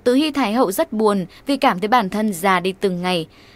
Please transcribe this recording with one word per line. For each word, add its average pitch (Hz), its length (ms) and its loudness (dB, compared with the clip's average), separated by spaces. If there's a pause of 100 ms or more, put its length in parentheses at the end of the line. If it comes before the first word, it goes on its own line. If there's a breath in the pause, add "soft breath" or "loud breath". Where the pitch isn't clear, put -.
Từ 247 100 2
Hy 294 180 2
Thái 254 220 -2
hậu 226 180 2
rất 320 220 -2
buồn 208 320 2 (200 loud breath)
vì 277 120 0
cảm 220 220 2
thấy 208 80 -4
bản 214 220 2
thân 214 240 -2
già 180 260 2
đi 185 200 -4
từng 180 220 -2
ngày. 180 260 -2 (280 soft breath)